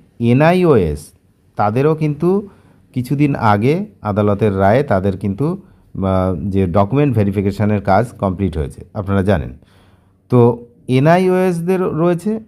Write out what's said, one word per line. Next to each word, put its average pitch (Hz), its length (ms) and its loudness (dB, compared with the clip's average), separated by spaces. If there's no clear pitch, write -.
এনআইওএস, 127 920 2
তাদেরও 127 400 0
কিন্তু 160 540 -2
কিছুদিন 139 420 -2
আগে 117 500 2
আদালতের 104 580 0
রায়ে 104 240 4
তাদের 95 340 -2
কিন্তু, 101 360 -4
আহ, 95 960 -4
যে 95 180 0
ডকুমেন্ট 104 480 0
ভেরিফিকেশনের 101 680 0
কাজ 101 300 2
কমপ্লিট 92 460 -4
হয়েছে, - 360 -8
আপনারা 98 300 -2
জানেন। 80 300 -2
তো 120 360 2
এনআইওএসদের 180 920 2
রয়েছে 175 680 -2